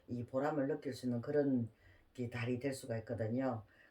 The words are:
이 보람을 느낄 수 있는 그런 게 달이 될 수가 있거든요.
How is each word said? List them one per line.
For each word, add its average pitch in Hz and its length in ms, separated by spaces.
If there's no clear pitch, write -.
이 120 180
보람을 139 440
느낄 147 260
수 123 120
있는 120 140
그런 139 480
게 120 160
달이 123 300
될 139 120
수가 123 260
있거든요. 117 680